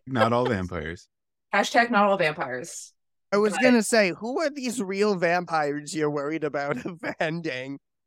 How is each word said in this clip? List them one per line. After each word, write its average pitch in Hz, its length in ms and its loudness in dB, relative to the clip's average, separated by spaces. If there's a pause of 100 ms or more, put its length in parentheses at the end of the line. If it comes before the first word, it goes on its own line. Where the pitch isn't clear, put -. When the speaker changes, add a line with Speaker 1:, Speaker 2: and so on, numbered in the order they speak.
Speaker 1:
Not 123 260 4
all 123 140 2
vampires. 87 600 -4 (220)
Speaker 2:
<laughs> - 240 -12
hashtag 233 380 2
not 208 180 4
all 196 80 2
vampires. - 760 -4 (400)
Speaker 3:
I 202 60 2
was 208 160 2
Speaker 2:
But - 80 -2
Speaker 3:
gonna 247 220 6
say, 202 340 2
who 247 240 -4
are 302 80 0
these 247 320 -6
real 196 340 0
vampires 160 800 0
you're 151 140 0
worried 147 340 -4
about 147 340 -2
<laughs> - 80 -10
offending? 160 920 -6 (300)